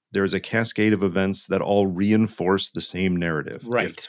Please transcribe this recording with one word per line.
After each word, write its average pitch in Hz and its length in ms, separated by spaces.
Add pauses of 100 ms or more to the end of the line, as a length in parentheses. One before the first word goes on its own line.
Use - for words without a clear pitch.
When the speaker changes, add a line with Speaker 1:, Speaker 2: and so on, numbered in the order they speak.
(120)
Speaker 1:
there 98 120
is 92 100
a 95 60
cascade 110 540
of 95 100
events 95 440
that 95 140
all 101 260
reinforce 98 840
the 85 120
same 90 360
narrative. 82 500
Speaker 2:
Right. 117 180
Speaker 1:
If 85 120 (120)